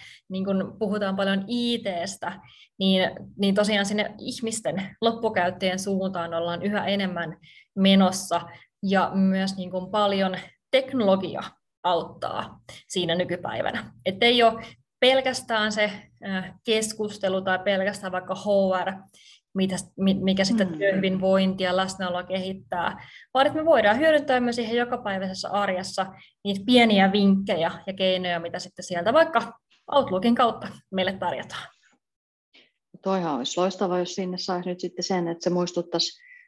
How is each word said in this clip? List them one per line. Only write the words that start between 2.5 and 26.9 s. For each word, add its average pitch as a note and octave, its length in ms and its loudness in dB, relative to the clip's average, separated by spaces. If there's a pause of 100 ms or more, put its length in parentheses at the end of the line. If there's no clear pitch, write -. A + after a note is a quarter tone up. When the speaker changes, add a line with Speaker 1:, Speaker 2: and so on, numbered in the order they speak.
Speaker 1:
niin, F#3+ 320 4 (260)
niin G3 180 2
tosiaan G#3 300 2
sinne G#3 320 -4
ihmisten A3 840 -6
loppukäyttäjien F#3+ 800 0
suuntaan F#3+ 540 -4
ollaan E3+ 300 -2
yhä G#3 220 -2
enemmän F3+ 520 -4 (380)
menossa F#3+ 640 4 (420)
ja F#3+ 300 2
myös F#3+ 440 2
niin F3+ 140 -10
kun F#3 200 -6
paljon G3 460 2 (340)
teknologia A3 720 2 (400)
auttaa - 760 -2 (300)
siinä E3+ 260 -2
nykypäivänä. - 760 -4 (140)
Et G3 180 -2
ei A#3+ 200 6
ole A3+ 220 2 (340)
pelkästään B3 720 2
se, G#3 200 0 (360)
äh, F#3+ 260 -6 (120)
keskustelu G#3+ 760 -2
tai F#3 180 0
pelkästään F#3+ 520 -2
vaikka F#3 240 -6
H F#3+ 100 -10 (400)
R, F#3+ 80 -2 (600)
mitä, F#3+ 220 0 (220)
mi-, G3 260 2
mikä F#3+ 200 2
sitä G#3+ 220 2
Speaker 2:
Mm. E3 120 -4
Speaker 1:
työhyvinvointia F#3+ 920 2
ja F3+ 80 0
läsnäoloa F#3 460 -2
kehittää, F#3 840 -6 (260)
vaan C4+ 140 4
että D4 120 -2
me D#4 60 -2
voidaan A3+ 340 6
hyödyntää D4 400 4
myös A#3+ 200 0
ihan A3+ 160 -2
jokapäiväisessä G3+ 760 -4
arjessa F#3+ 560 -2 (380)
niitä G3 220 -4
pieniä G#3+ 460 6